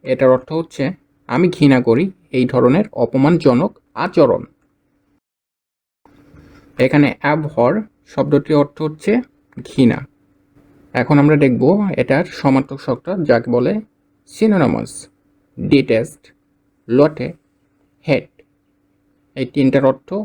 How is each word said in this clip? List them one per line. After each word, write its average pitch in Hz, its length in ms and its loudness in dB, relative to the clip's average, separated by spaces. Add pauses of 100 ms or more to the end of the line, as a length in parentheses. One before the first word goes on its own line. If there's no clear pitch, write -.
এটার 131 260 0
অর্থ 127 240 0
হচ্ছে, 160 400 -6 (340)
"আমি 180 220 0
ঘৃণা 139 320 2
করি 131 300 0 (200)
এই 127 140 0
ধরনের 131 480 2
অপমানজনক 135 840 0 (140)
আচরণ।" 139 500 0 (2250)
এখানে 131 400 2
অ্যাবহর 151 640 -2 (240)
শব্দটির 143 500 -2
অর্থ 143 260 -2
হচ্ছে 156 400 -2 (380)
ঘৃণা। - 480 -2 (840)
এখন 127 260 2
আমরা 147 160 4
দেখব 147 640 2
এটার 139 280 0
সমার্থক 135 560 -2
শব্দ, 170 420 -6
যাকে 120 280 0
বলে 139 300 -2 (460)
synonymous, 180 640 0 (680)
ডিটেস্ট, 120 720 -2 (540)
লোটে, 143 460 0 (760)
হেট। - 340 -4 (960)
এই 135 100 -6
তিনটার 135 400 0
অর্থ 131 280 -2 (120)